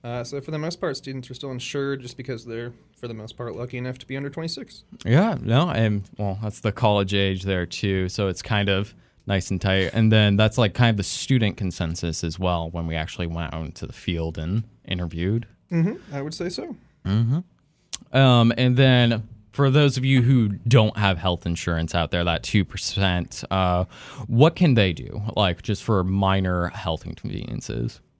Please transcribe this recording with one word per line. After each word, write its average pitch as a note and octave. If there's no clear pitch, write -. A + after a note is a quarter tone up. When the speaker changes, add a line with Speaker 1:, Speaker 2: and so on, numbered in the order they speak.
Speaker 1:
Uh, A#2+
so C#3
for D#3+
the D#3
most D#3
part, C#3+
students C3+
are B2+
still C#3
insured C#3
just B2
because B2
they're, A#2
for B2
the A#2
most A2
part, A#2
lucky B2
enough B2+
to -
be C3
under C#3
twenty-six. E3
Speaker 2:
Yeah, F3
no, C#3+
and, G#2+
well, G2+
that's G#2+
the G#2+
college G2+
age F#2+
there, F#2
too, F#2+
so G2+
it's F#2
kind G2+
of G2
nice G2
and F#2
tight. F#2+
And A2
then G#2+
that's, G#2+
like, G#2+
kind A#2+
of G#2+
the G2
student -
consensus E2+
as E2+
well E2+
when E2+
we E2
actually E2
went E2
out D#2+
into D#2
the -
field E2
and F#2+
interviewed. F2+
Speaker 1:
Mm-hmm, E3+
I C#3
would D3+
say F3
so. C#4
Speaker 2:
Mm-hmm. A2+
Um, A#2+
and B2+
then B2
for C#3
those C#3+
of B2+
you C3+
who A#2
don't A2
have G2
health F2
insurance E2
out E2
there, F2
that E2
two G2
percent, -
uh, F#2
what D3
can D#3+
they G2
do, B1
like, F#2
just -
for G2
minor F#2
health -
inconveniences? -